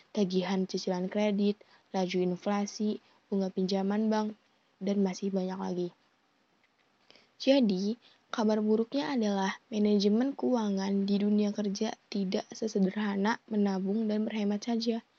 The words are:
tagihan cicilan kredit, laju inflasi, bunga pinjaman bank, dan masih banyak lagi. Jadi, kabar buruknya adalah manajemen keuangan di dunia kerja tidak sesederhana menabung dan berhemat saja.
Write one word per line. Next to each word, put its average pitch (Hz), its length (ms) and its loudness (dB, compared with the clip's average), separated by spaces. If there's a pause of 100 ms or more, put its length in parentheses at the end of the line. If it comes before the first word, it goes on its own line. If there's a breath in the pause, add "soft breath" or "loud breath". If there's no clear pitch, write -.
(160 loud breath)
tagihan 190 480 0
cicilan 185 480 -4
kredit, 208 480 2 (320 soft breath)
laju 185 320 0
inflasi, 202 800 -2 (240 soft breath)
bunga 190 240 -2
pinjaman 196 560 0
bank, 214 320 -2 (400)
dan 202 240 0
masih 190 320 -2
banyak 185 240 -2
lagi. 180 300 -4 (1500 soft breath)
Jadi, 220 560 4 (320 soft breath)
kabar 214 320 2
buruknya 226 560 0
adalah 196 320 0 (160)
manajemen 208 640 2
keuangan 202 720 0
di 202 160 2
dunia 208 320 2
kerja 208 400 -4 (160)
tidak 196 480 -2
sesederhana 202 800 0 (160)
menabung 202 560 0
dan 214 160 0
berhemat 208 400 -2
saja. 233 400 -2 (160 soft breath)